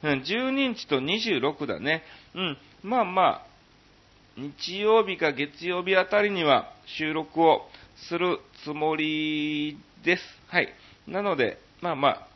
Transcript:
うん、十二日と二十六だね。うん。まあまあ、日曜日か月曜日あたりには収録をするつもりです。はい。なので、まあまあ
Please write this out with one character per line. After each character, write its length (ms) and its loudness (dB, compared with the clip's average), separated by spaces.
う 140 0
ん、 80 -4
十 260 -2
二 200 0
日 180 -10
と 120 2
二 200 -2
十 200 0
六 280 -2
だ 120 -4
ね。 220 -2
う 80 -8
ん。 160 -4
ま 200 -2
あ 40 2
ま 220 0
あ、 180 -2
日 440 -10
曜 260 4
日 120 -6
か 160 0
月 340 -6
曜 160 -4
日 120 2
あ 120 2
た 120 2
り 120 0
に 120 -2
は 280 4
収 160 -4
録 300 -2
を 260 4
す 80 -4
る 220 0
つ 80 -8
も 240 0
り 840 -2
で 140 2
す。 60 -10
は 140 0
い。 120 -4
な 140 -4
の 140 0
で、 240 0
ま 120 -4
あ 40 -2
ま 140 4
あ 260 -4